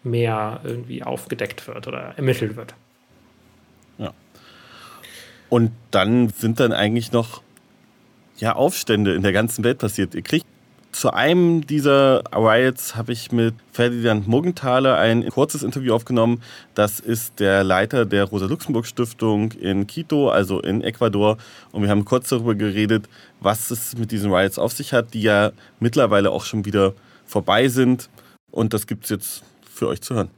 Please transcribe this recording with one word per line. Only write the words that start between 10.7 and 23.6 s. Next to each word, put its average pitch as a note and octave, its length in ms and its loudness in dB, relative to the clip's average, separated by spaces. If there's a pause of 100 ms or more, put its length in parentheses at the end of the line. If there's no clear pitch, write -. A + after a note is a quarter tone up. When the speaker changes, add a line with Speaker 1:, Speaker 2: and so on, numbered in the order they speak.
Speaker 2:
zu - 220 -2
einem E3 540 2
dieser C#3 560 4 (100)
Riots A#2 600 2
habe A#2 160 -6
ich A#2+ 220 -6
mit A#2 200 2 (200)
Ferdinand A#2 560 0
Muggenthaler C3 680 2
ein A2+ 300 2
kurzes C#3+ 340 0
Interview B2 320 -2
aufgenommen. A#2 480 0 (320)
Das G#2 280 0
ist A#2 400 -6
der G2 240 4
Leiter G#2 400 2
der G2+ 180 0
Rosa-Luxemburg-Stiftung A2 1300 -2
in G2 360 -2
Quito, D3 420 0
also F#2+ 320 0
in G2+ 200 -2
Ecuador. G#2+ 560 0 (360)
Und G#2 100 -2
wir G2+ 60 0
haben G#2 160 2
kurz B2+ 240 0
darüber A#2 260 0
geredet, G#2 540 0 (320)
was G#2 300 0